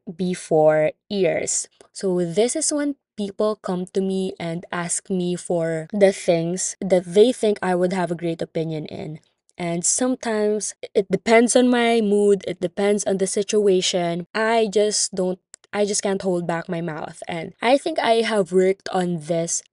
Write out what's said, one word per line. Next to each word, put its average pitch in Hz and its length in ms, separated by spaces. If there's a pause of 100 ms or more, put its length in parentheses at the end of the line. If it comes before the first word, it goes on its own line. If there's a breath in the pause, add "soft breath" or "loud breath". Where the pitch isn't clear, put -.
before 156 880 (180)
ears. 180 580 (240 soft breath)
So 180 320
this 185 320
is 311 160
when 285 260 (200)
people 214 380
come 185 320 (100)
to 190 40
me 190 380
and 170 320
ask 170 380
me 180 260
for 165 560
the 196 220
things 170 640
that 180 300
they 208 240
think 208 300
I 185 100
would 180 180
have 175 200
a 165 100
great 165 220
opinion 160 420
in. - 320 (400)
And 170 280
sometimes 214 880 (220)
it 202 160
depends 226 440
on 247 140
my 233 320
mood, 202 460
it 185 140
depends 202 420
on 190 160
the 190 80
situation. 185 1080
I 220 380
just 208 420
don't, 185 240 (340)
I 208 140
just 202 160
can't 196 200
hold 180 260
back 165 200
my 170 140
mouth. 160 460
And 170 340
I 247 160
think 320 220
I 233 260
have 208 260
worked 185 380
on 175 400
this 165 320 (120)